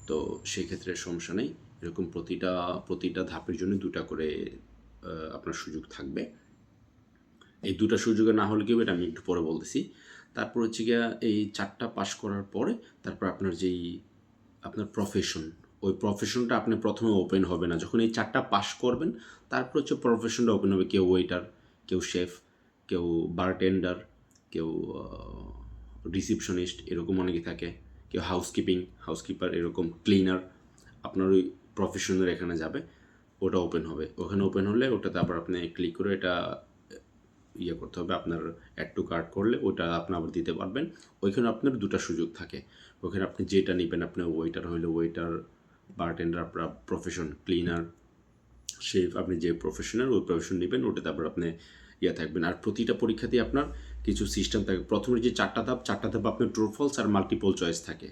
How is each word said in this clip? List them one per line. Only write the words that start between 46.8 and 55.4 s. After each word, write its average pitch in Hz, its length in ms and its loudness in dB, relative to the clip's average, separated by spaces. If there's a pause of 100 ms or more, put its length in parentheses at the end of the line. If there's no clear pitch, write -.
প্রফেশন, 82 440 -4 (140)
ক্লিনার, 85 380 2 (1000)
শেফ, 90 360 0
আপনি 90 220 0
যে 85 140 2
প্রফেশনাল 113 560 -2
ওই 101 120 4
প্রফেশন 87 340 0
নেবেন, 92 300 0
ওটাতে 82 240 -2
আবার 80 160 -4
আপনি 82 220 -2 (540)
ইয়ে 87 120 4
থাকবেন। 80 300 -2
আর 85 180 2
প্রতিটা 110 320 0
পরীক্ষাতেই 117 460 2
আপনার 139 240 0 (400)
কিছু 104 220 0
সিস্টেম 98 380 0
থাকে। 95 160 0
প্রথমে 110 400 2
যে 120 100 4
চারটা 113 340 0